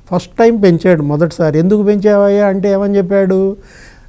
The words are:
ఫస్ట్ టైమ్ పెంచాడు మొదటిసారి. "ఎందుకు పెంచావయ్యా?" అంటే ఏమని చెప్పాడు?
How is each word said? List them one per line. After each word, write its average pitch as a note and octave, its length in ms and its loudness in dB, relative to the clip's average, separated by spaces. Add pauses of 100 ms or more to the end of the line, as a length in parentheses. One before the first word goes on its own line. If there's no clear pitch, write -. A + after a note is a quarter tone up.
(100)
ఫస్ట్ - 260 -6
టైమ్ A3+ 260 2
పెంచాడు F3 400 2
మొదటిసారి. D#3 560 -2
"ఎందుకు G3+ 240 0
పెంచావయ్యా?" G3+ 640 0
అంటే G3 260 -2
ఏమని G3+ 240 -2
చెప్పాడు? G3 600 0 (520)